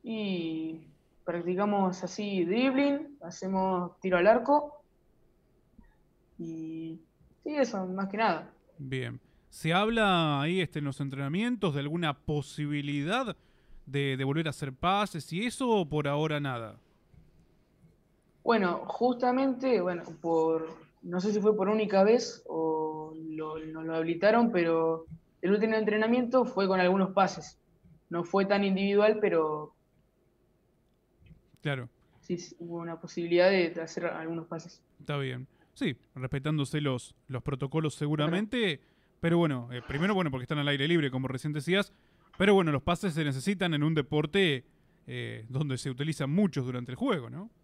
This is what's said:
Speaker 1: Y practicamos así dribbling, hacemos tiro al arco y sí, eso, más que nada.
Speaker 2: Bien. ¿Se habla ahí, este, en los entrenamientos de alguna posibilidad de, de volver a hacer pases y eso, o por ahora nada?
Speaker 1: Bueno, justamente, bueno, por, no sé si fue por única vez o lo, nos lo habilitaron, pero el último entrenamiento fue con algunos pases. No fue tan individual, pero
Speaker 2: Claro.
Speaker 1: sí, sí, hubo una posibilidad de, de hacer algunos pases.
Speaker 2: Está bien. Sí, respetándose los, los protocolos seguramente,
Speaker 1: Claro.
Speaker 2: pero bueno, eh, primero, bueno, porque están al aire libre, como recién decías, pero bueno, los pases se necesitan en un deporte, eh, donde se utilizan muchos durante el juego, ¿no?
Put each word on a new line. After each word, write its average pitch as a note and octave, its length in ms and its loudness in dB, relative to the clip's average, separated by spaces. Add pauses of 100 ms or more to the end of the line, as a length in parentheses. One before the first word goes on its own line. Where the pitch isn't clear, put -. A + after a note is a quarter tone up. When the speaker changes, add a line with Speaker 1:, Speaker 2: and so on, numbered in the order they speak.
Speaker 1:
Y E3 800 -4 (420)
practicamos F#3 800 0
así G3 400 -2
dribbling, C4+ 760 0
hacemos F#3 800 -2
tiro F#3 180 2
al F3+ 80 6
arco C4+ 560 4 (1600)
y D#3+ 600 -8 (460)
sí, D4+ 100 -4
eso, A#3 320 0
más F#3+ 220 -4
que G3+ 80 -6
nada. G3 340 0 (280)
Speaker 2:
Bien. B2+ 420 -6 (300)
¿Se D#3+ 240 -2
habla F#3+ 680 2
ahí, F3 220 0
este, D#3 160 -4
en D3 80 -4
los C#3 140 -6
entrenamientos D3+ 760 -2
de C#3+ 60 -2
alguna D3+ 380 -2
posibilidad D3 1160 -2 (480)
de, C3+ 320 -2
de C3+ 80 -2
volver D#3 220 0
a D3 40 -2
hacer C3+ 220 -8
pases F#3+ 600 -2
y G3 100 -4
eso, B3 240 -4
o G3+ 180 4
por D3 220 -2
ahora D3 320 0
nada? A#2 380 -6 (1600)
Speaker 1:
Bueno, G3+ 440 2
justamente, B3 960 2
bueno, F3 220 -4 (180)
por, D#3+ 440 2 (360)
no F3 180 -4
sé G#3 120 0
si G#3 80 0
fue G#3+ 140 4
por F#3+ 140 0
única G#3 360 4
vez A#3+ 440 2
o D#3 680 -4 (160)
lo, D#3 280 -8
nos D#3+ 260 -12
lo E3 120 -4
habilitaron, F#3+ 540 4
pero E3 540 2 (380)
el F3+ 100 2
último A3 220 2
entrenamiento A3+ 720 2
fue G3 200 0
con F#3 140 2
algunos F#3 300 4
pases. - 480 0 (500)
No E3+ 160 -4
fue G3 220 2
tan G3+ 180 2
individual, G3+ 560 4
pero D#3 540 0 (1900)
Speaker 2:
Claro. C3 280 -4 (320)
Speaker 1:
sí, F3 180 -6
sí, - 220 -16
hubo E3+ 160 -10
una E3+ 240 -8
posibilidad F3 500 4
de, F3+ 200 4
de E3 120 -8
hacer E3+ 240 -6
algunos D#3+ 400 -6
pases. E3 340 -12 (200)
Speaker 2:
Está D3 180 -6
bien. C3 300 -6 (300)
Sí, F3 180 -2 (200)
respetándose C#3+ 640 -2
los, C3 340 -2 (140)
los B2+ 160 -6
protocolos C#3 500 -2
seguramente, E3 840 0
Speaker 1:
Claro. - 120 -20 (300)
Speaker 2:
pero E3+ 180 4
bueno, C3 340 2
eh, B2 140 -8
primero, E3 260 0
bueno, F3+ 160 2
porque C3 140 -4
están D3 160 -4
al C#3+ 80 0
aire C#3+ 220 0
libre, E3 200 4
como C3 200 -4
recién C3+ 240 -4
decías, E3+ 400 0 (440)
pero G3 160 6
bueno, F3+ 200 6
los C#3 100 0
pases F3 320 0
se D#3+ 80 0
necesitan D#3+ 520 0
en D3 100 2
un D#3+ 100 2
deporte, D3+ 720 2 (420)
eh, A#2 420 -10
donde C3 300 -2
se - 100 -8
utilizan C#3 420 -4
muchos D#3 360 2
durante B2 240 -6
el B2+ 60 -8
juego, F3 340 -2
¿no? F3+ 180 -12 (160)